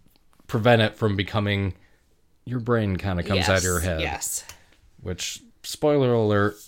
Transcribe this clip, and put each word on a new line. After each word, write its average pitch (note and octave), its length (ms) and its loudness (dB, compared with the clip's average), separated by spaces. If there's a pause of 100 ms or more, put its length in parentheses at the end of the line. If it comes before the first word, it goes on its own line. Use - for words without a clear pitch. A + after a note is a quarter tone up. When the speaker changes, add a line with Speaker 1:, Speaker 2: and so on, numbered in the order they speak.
(480)
Speaker 1:
prevent A#2 340 4
it G#2+ 160 0
from G#2 180 0
becoming, G2+ 580 -2 (720)
your B2 140 -4
brain A2 380 0
kinda F2+ 260 -2
comes F#2+ 240 0
out F#2+ 120 4
of - 40 -2
your F2+ 140 0
Speaker 2:
Yes, E2 80 -2
Speaker 1:
head. D#2+ 160 -2
Speaker 2:
yes. - 420 -6 (580)
Speaker 1:
Which, - 400 -8 (220)
spoiler C#3+ 500 2
alert, G#2 420 2 (120)